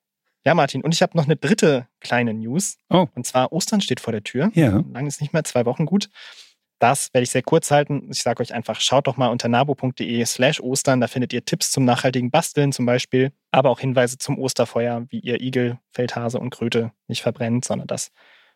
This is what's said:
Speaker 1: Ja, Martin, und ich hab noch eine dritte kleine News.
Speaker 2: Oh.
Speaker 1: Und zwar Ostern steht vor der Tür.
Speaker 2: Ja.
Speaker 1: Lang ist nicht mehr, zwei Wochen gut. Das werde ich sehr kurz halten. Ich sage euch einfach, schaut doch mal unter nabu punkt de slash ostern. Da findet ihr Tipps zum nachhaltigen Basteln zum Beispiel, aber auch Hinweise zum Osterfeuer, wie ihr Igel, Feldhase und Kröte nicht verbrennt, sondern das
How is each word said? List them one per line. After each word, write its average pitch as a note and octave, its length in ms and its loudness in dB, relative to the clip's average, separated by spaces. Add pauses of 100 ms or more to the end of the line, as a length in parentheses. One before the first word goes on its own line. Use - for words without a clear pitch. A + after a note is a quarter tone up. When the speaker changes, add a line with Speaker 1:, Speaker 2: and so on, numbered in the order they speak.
(440)
Speaker 1:
Ja, C#3+ 100 4
Martin, C3+ 280 2
und D#3+ 100 2
ich E3 100 0
hab F3+ 120 2
noch E3 100 2
eine D3 120 2
dritte D3 500 2 (140)
kleine A#2+ 340 0
News. A#2 440 -4 (120)
Speaker 2:
Oh. F3 240 4
Speaker 1:
Und B2 120 -8
zwar B2+ 260 0
Ostern G3 280 -2
steht B2+ 200 -2
vor A#2 120 -4
der G#2 120 -6
Tür. D3 300 -2
Speaker 2:
Ja. B2 280 4 (100)
Speaker 1:
Lang C3+ 140 -8
ist C#3+ 140 -8
nicht D3 120 -6
mehr, D#3+ 120 0
zwei A#2+ 220 0
Wochen C3 200 0
gut. G3 220 0 (720)
Das B2+ 340 2
werde B2 80 4
ich B2 80 -2
sehr C3 140 -2
kurz - 260 0
halten. D3 400 0
Ich - 120 -6
sage A#2+ 200 -2
euch - 100 -6
einfach, A2+ 280 -6
schaut C#3 260 2
doch C3+ 100 -2
mal C3 120 2
unter A#2+ 180 -2
nabu C3 300 2
punkt B2+ 240 -4
de A#2 240 -2
slash C3+ 360 0
ostern. B2+ 400 0
Da A#2+ 60 2
findet D#3+ 260 -4
ihr A#2+ 120 -4
Tipps - 260 -2
zum C3+ 140 2
nachhaltigen B2 480 2
Basteln D3 400 2
zum B2 140 -2
Beispiel, B2+ 440 2 (220)
aber C3 180 6
auch A#2+ 80 0
Hinweise B2+ 400 0
zum - 180 -4
Osterfeuer, A#2+ 760 -2
wie A#2 100 -8
ihr A#2+ 200 -4
Igel, B2 380 -2 (140)
Feldhase A#2+ 480 -4
und A#2+ 100 -6
Kröte A#2 400 -2 (160)
nicht - 160 -6
verbrennt, A#2+ 420 -2
sondern G2+ 220 -6
das - 240 -8 (460)